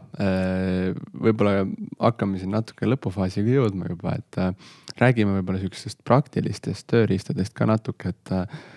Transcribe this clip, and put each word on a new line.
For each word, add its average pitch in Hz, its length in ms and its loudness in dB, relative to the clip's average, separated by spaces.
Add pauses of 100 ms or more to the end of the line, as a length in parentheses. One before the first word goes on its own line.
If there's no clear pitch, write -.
(200)
äh, 92 720 0 (260)
võib-olla 104 460 4 (340)
hakkame 110 400 0
siin 95 160 -4
natuke 110 320 -4
lõpufaasi 98 560 -2
jõudma 107 480 0
juba, 85 320 -4
et, - 160 -12
äh, 92 140 0 (500)
räägime 110 380 4
võib-olla 95 240 -2
sihukesest - 420 -10
praktilistest - 880 0
tööriistadest 95 640 2
ka 120 100 2
natuke, 110 460 -2
et, - 200 -8
äh, 92 120 0 (320)